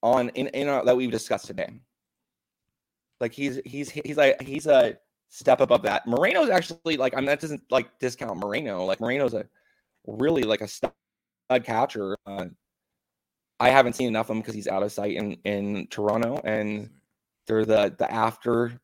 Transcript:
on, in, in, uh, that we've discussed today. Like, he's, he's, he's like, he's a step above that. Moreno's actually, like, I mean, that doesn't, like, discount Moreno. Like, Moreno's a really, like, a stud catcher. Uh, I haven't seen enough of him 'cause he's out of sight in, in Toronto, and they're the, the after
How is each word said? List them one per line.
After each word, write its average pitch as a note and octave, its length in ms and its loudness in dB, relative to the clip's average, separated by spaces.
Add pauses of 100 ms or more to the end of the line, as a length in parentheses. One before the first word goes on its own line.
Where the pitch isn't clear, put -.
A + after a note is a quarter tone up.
on, B2 280 2
in, A#2+ 180 -4
in, C#3 200 -4
uh, C3+ 140 0
that B2+ 140 4
we've B2+ 140 0
discussed A2 360 -4
today. F#2 220 -6 (1500)
Like, A#2 120 -4
he's, C3+ 320 -6
he's, C#3 260 -10
he's D3 280 -8
like, C#3 240 6
he's C#3+ 240 -8
a C3 320 6 (320)
step - 320 4
above A#2+ 220 4
that. G2+ 220 0
Moreno's A3+ 440 2
actually, E3 480 -2
like, B2+ 160 0
I - 20 -2
mean, C3+ 100 -2
that C#3+ 140 0
doesn't, D3+ 300 -8
like, C3 280 0
discount A#2+ 380 -4
Moreno. G2+ 480 -4
Like, F#2+ 160 -2
Moreno's B2 320 0
a G#2+ 140 -6 (600)
really, C3 360 2
like, G#2+ 180 0
a G#2+ 80 -8
stud - 240 -6 (720)
catcher. A2 520 -2 (100)
Uh, G2 200 -8 (1120)
I B2 120 6
haven't B2+ 240 6
seen B2+ 120 -2
enough A2 240 -2
of A2 60 -2
him A2 60 -4
'cause A2 120 -10
he's G#2 140 -8
out G2 160 0
of G#2 80 -4
sight G#2 240 -4
in, G#2 160 -4 (120)
in G2+ 440 -4
Toronto, A2+ 560 -2
and G#2+ 460 -4 (560)
they're A2 180 2
the, G#2+ 340 2
the - 140 -2
after A#2 720 0